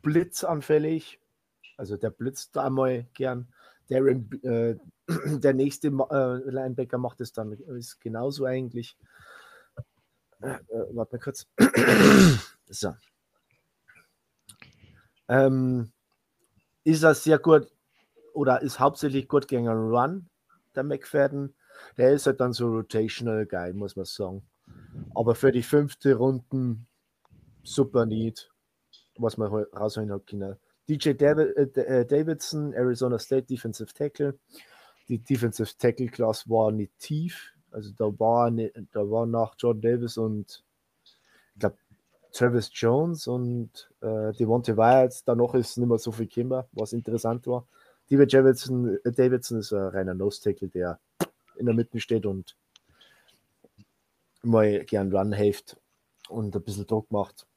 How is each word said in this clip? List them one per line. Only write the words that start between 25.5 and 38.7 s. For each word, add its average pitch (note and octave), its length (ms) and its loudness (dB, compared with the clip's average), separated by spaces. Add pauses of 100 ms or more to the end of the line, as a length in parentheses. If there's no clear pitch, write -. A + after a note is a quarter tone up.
die B2 120 -2
fünfte C#3+ 520 2
Runde B2 640 -2 (840)
super C3 420 0
Need, A2 440 -6 (680)
was A2+ 200 -4
man G#2 140 -4
hol-, G#2 240 -4
rausholen G#2 360 -6
hat G2 160 -10
können. G2 280 -10 (320)
D D3+ 80 -4
J C#3+ 240 -2
Davi-, D3+ 360 2
äh, C#3 120 2
D-, C3+ 140 -4
äh, B2 240 2
Davidson, D3+ 680 -4
Arizona B2 460 -2
State C3 280 -2
Defensive A#2 460 -8
Tackle. C#3+ 440 -6 (680)
Die A#2+ 120 -4
Defensive A#2 580 -2
Tackle A#2+ 300 0
Class A2+ 420 -2
war A2 220 2
nicht G#2+ 280 -6
tief. - 540 -8 (180)
Also G#2 260 -14
da A2 80 0 (140)
war A#2 320 4
ne-, A2+ 200 -4 (200)